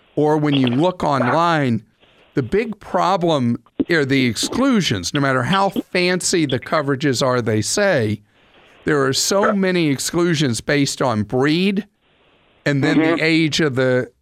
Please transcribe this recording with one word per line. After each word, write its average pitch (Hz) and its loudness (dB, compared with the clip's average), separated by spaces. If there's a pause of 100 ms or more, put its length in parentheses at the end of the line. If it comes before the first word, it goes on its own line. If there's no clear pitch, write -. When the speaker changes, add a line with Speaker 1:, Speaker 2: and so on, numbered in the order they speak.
(160)
Speaker 1:
or 151 2
when 151 0
you 135 2
look 160 0
online, 139 0 (500)
the 147 0
big 202 -2
problem 170 0 (280)
are 160 2
the 135 2
exclusions. 165 -2
No 147 0
matter 131 0
how 196 0
fancy 180 -2
the 135 -2
coverages 139 -2
are, 123 0
they 110 0
say, 131 0 (640)
there 151 0
are 135 0
so 208 0
many 180 0
exclusions 147 0
based 143 -2
on 117 0
breed 156 0 (800)
and 143 0
then 151 2
Speaker 2:
Mm-hmm. 160 2
Speaker 1:
the 156 -2
age 160 2
of 147 0
the 127 0 (120)